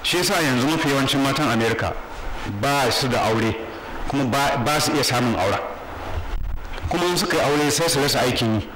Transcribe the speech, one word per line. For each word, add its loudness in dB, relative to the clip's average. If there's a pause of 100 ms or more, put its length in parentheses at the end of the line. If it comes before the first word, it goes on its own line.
Shi 0
yasa 0
yanzu 2
mafi 0
yawancin 2
matan 0
America 0 (680)
ba 2
su 0
da 0
aure, 2 (540)
kuma 0
ba, 2
ba 2
su 0
iya 2
samun 2
aura. 2 (1300)
Kuma 0
in 0
suka 0
yi 2
aure 2
sai 2
su 2
rasa 2
aikin 2
yi. -10